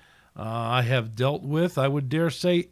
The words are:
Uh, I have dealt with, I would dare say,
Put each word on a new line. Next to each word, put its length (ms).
Uh, 60
I 380
have 340
dealt 280
with, 340
I 100
would 220
dare 200
say, 420